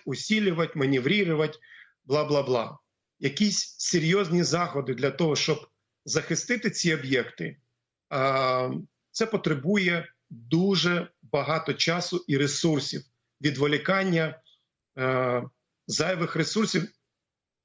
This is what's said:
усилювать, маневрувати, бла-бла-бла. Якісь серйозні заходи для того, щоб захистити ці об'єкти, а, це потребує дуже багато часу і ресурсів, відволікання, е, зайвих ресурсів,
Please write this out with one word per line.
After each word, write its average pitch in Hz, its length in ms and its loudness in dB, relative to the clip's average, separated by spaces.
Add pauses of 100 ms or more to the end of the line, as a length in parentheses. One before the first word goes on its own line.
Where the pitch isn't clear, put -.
усилювать, 165 720 0
маневрувати, 151 840 2 (460)
бла-бла-бла. 139 720 0 (420)
Якісь - 600 -2
серйозні 175 640 2
заходи 139 520 -2
для 131 160 0
того, 151 260 2
щоб - 340 -2 (340)
захистити 196 640 -2
ці 165 240 0
об'єкти, 135 640 -4 (520)
а, 131 640 0 (400)
це 226 160 0
потребує 175 840 0 (220)
дуже 175 800 0 (140)
багато 151 500 -2
часу 175 560 -2
і 143 80 2
ресурсів, 143 640 0 (380)
відволікання, 151 1000 0 (580)
е, 127 440 0 (440)
зайвих 165 500 -2
ресурсів, 180 520 0 (760)